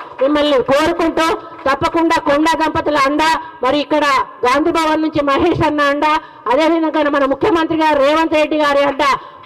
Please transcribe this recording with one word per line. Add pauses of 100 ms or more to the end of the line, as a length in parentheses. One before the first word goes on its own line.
(220)
మిమ్మల్ని
కోరుకుంటూ, (320)
తప్పకుండా
కొండా (140)
దంపతుల
అండ, (420)
మరి
ఇక్కడ (400)
గాంధీ
భవన్
నుంచి
మహేష్
అన్న
అండ, (420)
అదేవిధంగా
మన
ముఖ్యమంత్రి
గారు
రేవంత్
రెడ్డి
గారి
అండ, (420)